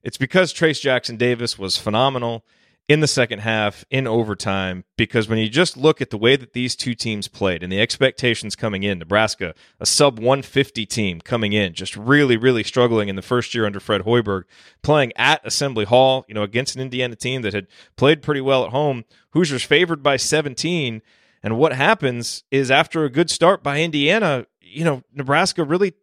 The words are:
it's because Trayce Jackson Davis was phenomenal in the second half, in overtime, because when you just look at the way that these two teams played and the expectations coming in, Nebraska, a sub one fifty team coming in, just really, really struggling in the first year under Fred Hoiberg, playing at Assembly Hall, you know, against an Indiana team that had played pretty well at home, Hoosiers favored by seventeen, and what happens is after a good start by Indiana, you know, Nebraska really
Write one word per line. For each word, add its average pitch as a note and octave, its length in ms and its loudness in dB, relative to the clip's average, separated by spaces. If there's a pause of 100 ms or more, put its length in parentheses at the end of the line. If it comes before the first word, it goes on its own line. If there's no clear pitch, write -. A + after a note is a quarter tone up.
it's - 140 -10
because E3+ 380 0
Trayce D#3+ 260 0
Jackson B2 380 -2
Davis A#2+ 420 -2
was F#2+ 180 -4
phenomenal A#2 680 -2 (420)
in D3+ 140 4
the D#3 60 2
second A#2 320 0
half, G#2+ 500 -2
in C3 180 -2
overtime, G2 760 -2 (100)
because A2 320 0
when A2+ 120 0
you A2 100 0
just D#3 260 0
look D3+ 260 2
at C3 80 -6
the A2+ 80 -8
way A#2 200 4
that B2 160 -14
these B2 240 -4
two A#2+ 180 -6
teams G#2+ 320 -6
played F2+ 360 -4
and F2+ 60 -10
the F#2+ 120 0
expectations A#2 760 -2
coming G2+ 280 -4
in, G2+ 140 -2
Nebraska, F2+ 560 0 (240)
a - 80 -10
sub C#3+ 320 2
one C3 240 2
fifty C3 440 -2
team F#2+ 340 -4
coming A2 320 -2
in, G2+ 220 0
just - 240 -12
really, B2+ 400 4
really A#2 260 2
struggling A#2 460 2
in F#2+ 80 -6
the F#2+ 40 -8
first B2 320 -2
year A2 120 0
under G2 160 -6
Fred G2+ 220 -2
Hoiberg, G#2 400 0 (400)
playing C#3+ 340 2
at C#3+ 280 2
Assembly A#2 380 -2
Hall, C3 460 4
you - 40 -18
know, G#2+ 100 -4
against A#2 340 -4
an C3 40 -8
Indiana B2 360 -6
team B2+ 240 -4
that G#2 120 -2
had G2+ 140 -4 (300)
played C#3+ 240 4
pretty D3 180 -4
well C3 240 2
at F2+ 80 -6
home, C3+ 320 -2 (280)
Hoosiers D3 320 0
favored E3 380 2
by C#3 140 2
seventeen, D3 880 -2 (420)
and A2 140 -2
what D3 160 4
happens C3 800 -2
is C3+ 200 2
after D#3 320 2
a C#3+ 60 -2
good D#3+ 200 0
start F3+ 340 2
by C#3+ 180 -2
Indiana, D#3 680 0 (140)
you G#2+ 240 -8
know, C3+ 180 0 (100)
Nebraska C#3+ 520 0
really F3+ 380 0